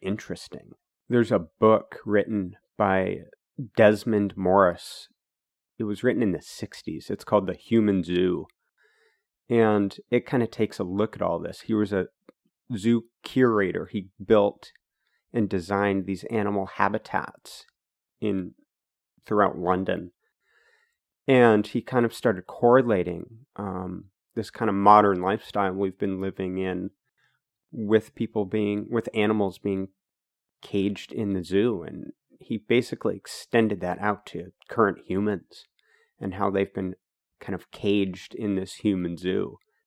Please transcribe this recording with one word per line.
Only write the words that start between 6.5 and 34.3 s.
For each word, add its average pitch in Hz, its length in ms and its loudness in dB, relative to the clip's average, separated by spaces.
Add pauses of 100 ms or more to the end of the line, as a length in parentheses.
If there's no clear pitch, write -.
It's - 140 -8
called 101 240 0
The 90 80 -6
Human 104 480 2
Zoo. 87 440 -2 (1040)
And 107 480 2 (140)
it 123 160 0
kinda 120 220 0
takes - 320 -4
a 98 40 -6
look 98 300 -2
at 98 80 -10
all 85 160 0
this. 82 240 -10
He 110 120 -2
was 104 180 0
a 92 160 0 (680)
zoo 113 280 2 (180)
curator. 107 640 2
He 98 220 -8 (160)
built - 480 2 (600)
and 107 160 0
designed 98 560 0
these 92 200 -6
animal 101 420 -4
habitats - 1000 -4 (560)
in, 95 340 -4 (720)
throughout 104 320 2
London. 90 540 -2 (1200)
And 113 360 6
he - 160 -6
kind 120 240 -2
of 113 80 -2
started 95 360 -2
correlating, 113 1080 2
um, 92 520 -8 (280)
this 107 160 -8
kind 113 180 -4
of 101 60 0
modern 101 460 8
lifestyle 98 540 -2
we've 95 240 -4
been 95 220 -4
living 92 380 -6
in 95 320 -4 (800)
with 107 460 -2
people 107 300 -4
being, 104 440 -2
with 117 240 -2
animals 104 440 0
being 98 300 -4 (720)
caged 101 520 -6
in 101 220 -4
the 90 100 -4
zoo. 98 400 0
And - 280 -14 (280)
he - 160 -6
basically 117 600 -2
extended 104 640 -2
that 90 200 -4
out 104 240 -2
to 87 280 -12 (160)